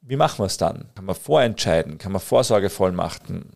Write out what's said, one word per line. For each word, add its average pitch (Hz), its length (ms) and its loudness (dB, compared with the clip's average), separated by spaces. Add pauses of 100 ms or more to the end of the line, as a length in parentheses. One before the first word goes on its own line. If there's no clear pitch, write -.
Wie 131 160 -6
machen 147 260 2
wir's 113 140 -2
dann? - 380 -2
Kann 95 100 -14
man 95 100 -2
vorentscheiden? 95 840 0
Kann 95 140 -8
man 98 100 -2
Vorsorgevollmachten 95 1300 0